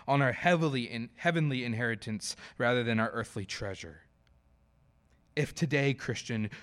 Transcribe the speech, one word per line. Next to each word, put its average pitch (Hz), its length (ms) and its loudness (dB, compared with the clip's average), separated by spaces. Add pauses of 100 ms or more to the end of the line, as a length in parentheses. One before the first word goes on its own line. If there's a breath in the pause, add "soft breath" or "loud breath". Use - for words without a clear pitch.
on 139 140 4
our 127 100 4
heavenly 156 580 2
in-, 117 260 -6
heavenly 151 480 0
inheritance 113 720 -4 (220 loud breath)
rather 123 260 2
than 117 160 2
our 110 120 2
earthly 110 340 -6
treasure. 90 560 -10 (1400)
If 147 180 -2
today, 139 400 2
Christian, 110 560 -4 (120)